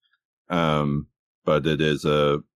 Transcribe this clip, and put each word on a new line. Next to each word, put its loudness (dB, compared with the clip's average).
Um, 0
but 0
it 0
is 0
a, 2